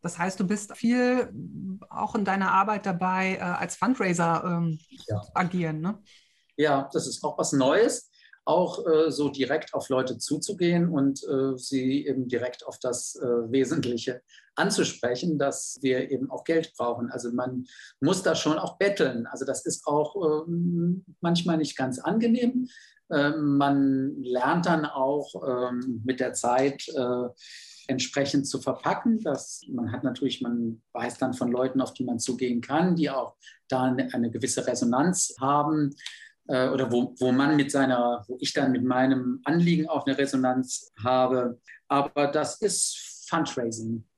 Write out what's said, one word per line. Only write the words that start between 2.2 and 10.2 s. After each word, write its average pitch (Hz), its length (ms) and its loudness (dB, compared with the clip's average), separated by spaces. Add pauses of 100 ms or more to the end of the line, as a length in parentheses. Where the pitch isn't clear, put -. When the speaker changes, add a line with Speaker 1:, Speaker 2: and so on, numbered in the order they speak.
Speaker 1:
deiner 190 260 2
Arbeit 202 340 2
dabei, 185 500 0
äh, 185 60 -8
als 180 340 -4
Fundraiser, 175 720 2
ähm, 170 340 0 (280)
Speaker 2:
Ja. 107 140 -2
Speaker 1:
zu - 140 -18
agieren, 165 460 0
ne? 190 180 -4 (580)
Speaker 2:
Ja, 139 340 2
das - 160 -4
ist - 160 -8
auch 147 140 -4
was 160 160 -2
Neues, 147 560 2 (360)
auch, 175 420 2
äh, 160 240 4
so 143 180 0
direkt 139 460 -2
auf - 140 -6
Leute 127 280 0
zuzugehen 170 720 0